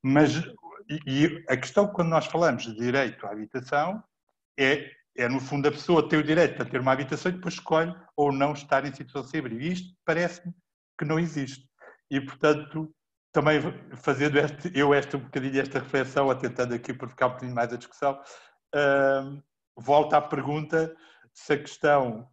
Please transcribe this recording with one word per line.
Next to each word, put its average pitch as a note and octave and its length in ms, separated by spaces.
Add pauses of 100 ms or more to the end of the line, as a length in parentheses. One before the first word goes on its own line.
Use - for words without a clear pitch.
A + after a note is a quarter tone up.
Mas, C3+ 320 (540)
e, D3+ 180
e C#3 420
a C3 100
questão G3+ 280
quando F3 220
nós D#3+ 180
falamos D#3+ 380
de A2+ 100
direito A#2+ 520
à G2+ 40
habitação C#3 720 (560)
é, C#3 320 (260)
é A#2+ 120
no C3 100
fundo C#3 300
a - 20
pessoa D3+ 380
tem D#3 100
o D3+ 60
direito D#3 380
a - 20
ter B2+ 160
uma C3 120
habitação C#3+ 380
e F3+ 40
depois F3 200
escolhe E3 400 (220)
ou D3 160
não C#3 220
estar C#3 320
em C#3 80
situação - 280
sem - 180
abrigo. A#2 200
E E3 120
isto F3+ 220 (100)
parece-me F3 480 (460)
que D#3+ 60
não D#3 140
existe. D3 500 (420)
E, C3+ 100
portanto, D3+ 760 (380)
também D3+ 280 (360)
fazendo C#3+ 420
este, D3+ 340
eu C#3+ 220
esta, C#3 220
um C3+ 40
bocadinho C3+ 400
esta C3+ 200
reflexão, C3+ 500
atentando B2 440
aqui A#2 200
por B2 140
ficar - 180
um A#2+ 40
bocadinho B2 240
mais A#2+ 180
a B2 40
discussão, C#3 440 (540)
ahm, C#3 680 (340)
volto C#3+ 380
à D3 60
pergunta D#3 720 (380)
se - 220
a C#3 40
questão C3 760